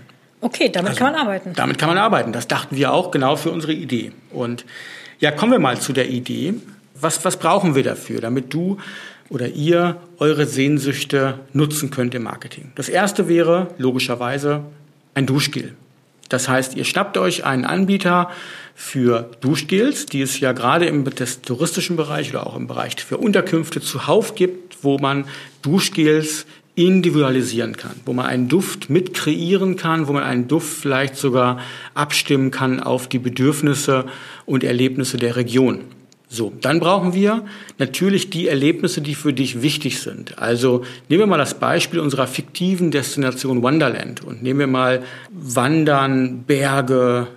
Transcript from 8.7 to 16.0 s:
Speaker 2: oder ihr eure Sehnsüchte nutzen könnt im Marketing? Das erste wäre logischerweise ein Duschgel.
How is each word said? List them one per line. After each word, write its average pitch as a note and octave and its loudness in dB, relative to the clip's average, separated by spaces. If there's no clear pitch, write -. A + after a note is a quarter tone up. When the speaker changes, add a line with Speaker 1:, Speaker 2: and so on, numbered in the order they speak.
Speaker 2:
oder C#3 -6
ihr E3+ 2
eure D3 2
Sehnsüchte C3+ 0
nutzen D3 0
könnt B2 -2
im A#2 -6
Marketing? - -12
Das C#3 -8
erste G3 2
wäre E3+ 4
logischerweise B2+ 0
ein C3+ 2
Duschgel. C3+ -2